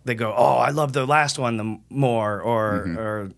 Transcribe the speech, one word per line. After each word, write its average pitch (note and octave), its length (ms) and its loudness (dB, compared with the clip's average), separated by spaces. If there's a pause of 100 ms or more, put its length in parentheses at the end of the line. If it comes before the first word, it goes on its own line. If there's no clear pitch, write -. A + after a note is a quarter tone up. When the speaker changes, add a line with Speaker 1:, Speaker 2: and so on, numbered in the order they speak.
Speaker 1:
they B2 100 -2
go, A2 200 -2
"Oh, C3+ 220 6
I B2 140 2
love C#3+ 220 0
the C3 120 0
last D3 320 2
one A#2+ 200 -2
the G#2+ 60 -4
m-, A2 260 -6
more," A2+ 520 0
or, G#2+ 460 0
Speaker 2:
Mm-hmm. - 100 -4
Speaker 1:
or, G#2+ 400 -6